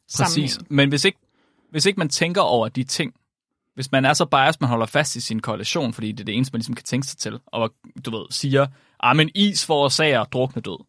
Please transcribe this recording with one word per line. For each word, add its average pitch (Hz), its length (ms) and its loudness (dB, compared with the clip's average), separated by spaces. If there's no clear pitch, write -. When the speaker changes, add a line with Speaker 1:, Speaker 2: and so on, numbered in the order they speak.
Speaker 1:
Præcis. 151 340 0
Speaker 2:
sammenhæng. - 220 -8
Speaker 1:
Men 139 160 4
hvis 143 160 0
ikke, 196 120 2
hvis 156 140 -2
ikke 196 140 2
man 156 100 -2
tænker 175 320 0
over 113 280 2
de 131 140 -4
ting, - 300 -4
hvis 135 160 -6
man 135 140 2
er 143 80 4
så 165 120 2
biased, 143 360 2
man 131 80 0
holder 113 160 0
fast 147 300 -2
i 120 60 -8
sin 110 180 -6
korrelation, 113 540 -4
fordi 107 180 -6
det 101 80 -12
er 104 60 -12
det 104 100 -4
eneste, 135 180 0
man 123 60 -4
ligesom 117 160 -6
kan - 80 -14
tænke 135 240 -4
sig - 100 -12
til, 110 300 -8
og 113 240 -2
du 120 120 -6
ved, 101 120 -8
siger, 135 380 2
"Ah, 123 180 4
men 151 180 4
is 202 300 0
forårsager 143 580 2
druknedød." 123 540 -4